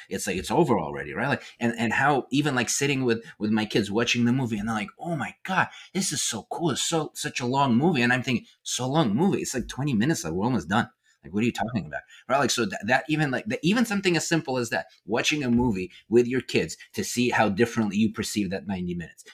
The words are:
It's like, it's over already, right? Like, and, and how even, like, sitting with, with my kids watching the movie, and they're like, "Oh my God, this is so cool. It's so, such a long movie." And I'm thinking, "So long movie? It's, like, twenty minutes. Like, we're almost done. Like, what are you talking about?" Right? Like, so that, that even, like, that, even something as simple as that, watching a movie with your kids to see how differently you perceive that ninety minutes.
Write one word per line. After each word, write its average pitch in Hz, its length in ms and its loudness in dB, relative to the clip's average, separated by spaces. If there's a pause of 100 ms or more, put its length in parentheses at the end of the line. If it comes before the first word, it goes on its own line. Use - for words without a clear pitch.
It's - 180 -6
like, 92 80 -2
it's 92 160 -6
over 131 280 4
already, 71 340 -6
right? 113 160 -4
Like, 135 140 -2 (160)
and, 117 180 0
and 113 160 -2
how 139 380 2
even, 143 240 2
like, 120 140 0
sitting 139 360 0
with, 117 180 2 (160)
with 107 120 -2
my 110 140 2
kids 107 240 0
watching 120 360 2
the 120 80 4
movie, 120 240 -2
and 104 100 -6
they're 113 80 -4
like, 104 240 -6
"Oh 170 160 -6
my 110 180 -6 (100)
God, 180 240 0 (260)
this 196 180 -2
is 143 100 -4
so 104 300 -6
cool. 165 200 0
It's 110 120 -2
so, 160 300 -2
such - 260 -8
a 127 60 -2
long 131 300 4
movie." 143 260 4
And 120 100 4
I'm 123 120 2
thinking, 123 220 0 (180)
"So - 240 -4
long 135 280 2
movie? 151 260 2
It's, - 120 -6
like, 123 160 -4
twenty 139 240 -2
minutes. 113 320 2
Like, 80 80 -4
we're 95 120 -2
almost 113 220 0
done. 101 220 0 (340)
Like, 71 100 -14
what 104 80 0
are 120 40 2
you 117 80 2
talking 110 320 -4
about?" 69 160 -10 (260)
Right? 135 120 2
Like, 131 120 2
so 117 140 0
that, 92 220 -6
that 127 200 2
even, 151 240 0
like, 120 140 -4
that, 131 180 -4
even 220 220 2
something 190 320 0
as - 100 -2
simple 143 300 0
as 120 140 -2
that, 107 160 -4 (180)
watching 139 360 0
a 127 80 -2
movie 117 400 2 (200)
with 120 180 6
your 123 140 0
kids 85 340 -2 (200)
to 101 100 -2
see 120 240 0
how 113 180 2
differently 104 480 2
you 107 160 4
perceive 101 380 -2
that 95 180 -6
ninety 90 260 -4
minutes. 85 300 -10 (100)